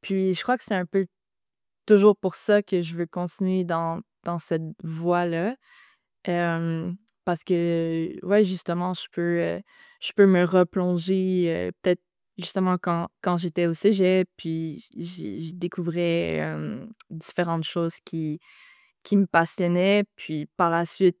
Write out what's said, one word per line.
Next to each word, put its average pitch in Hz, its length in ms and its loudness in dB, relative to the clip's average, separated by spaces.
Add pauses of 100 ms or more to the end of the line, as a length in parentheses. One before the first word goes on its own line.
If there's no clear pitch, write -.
Puis 190 320 -2
je 170 100 -6
crois 247 140 0
que - 60 -10
c'est 208 120 -4
un 180 100 -2
peu 190 220 0 (760)
toujours 208 320 8
pour - 180 -4
ça 208 260 2
que 185 200 0
je 165 140 -6
veux 170 100 -2
continuer 185 580 -2
dans, 165 380 -4 (220)
dans 175 160 -4
cette 160 240 -4 (200)
voie-là. 170 720 -2 (720)
Euh, 170 640 -2 (320)
parce 175 200 -2
que, 165 680 0 (120)
ouais, 202 180 4
justement, 180 500 -2
je - 180 -10
peux, 170 300 0
euh, 170 180 -2 (420)
je - 120 -10
peux 202 120 8
me 185 180 6
replonger, 180 1040 2
euh, 165 240 -2 (100)
peut-être 180 200 0 (360)
justement 185 400 0
quand, 170 320 -4 (120)
quand 175 160 0
j'étais 175 280 0
au 165 80 2
cégep, 185 540 4 (100)
puis 165 480 -6 (100)
j'ai, 170 460 -10
je 165 140 -10
découvrais, 170 880 -2
euh, 156 440 -8 (240)
différentes 165 540 -4
choses 165 400 -4
qui, 156 360 -6 (640)
qui 208 140 2
me 196 80 6
passionnaient. 175 800 2 (120)
Puis 151 320 -8 (100)
par 170 120 2
la 170 160 0
suite 180 340 2